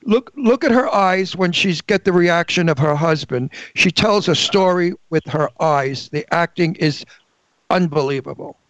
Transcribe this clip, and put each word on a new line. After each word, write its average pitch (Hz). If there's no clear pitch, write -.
Look, 240
look 254
at 277
her 240
eyes 190
when 180
she's 175
get -
the 185
reaction 175
of 143
her 147
husband. 143
She 185
tells 208
a 160
story 180
with 160
her 151
eyes. 139
The 151
acting 165
is 151
unbelievable. 143